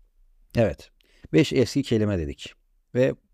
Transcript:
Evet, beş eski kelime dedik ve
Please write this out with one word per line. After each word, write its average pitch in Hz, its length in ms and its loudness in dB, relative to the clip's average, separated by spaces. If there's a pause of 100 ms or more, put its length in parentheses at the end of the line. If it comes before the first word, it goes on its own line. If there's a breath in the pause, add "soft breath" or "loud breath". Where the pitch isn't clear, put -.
(560)
Evet, 107 360 -2 (420 loud breath)
beş 156 200 2
eski 135 300 0
kelime 104 340 0
dedik 71 360 -10 (420)
ve 131 200 2 (180)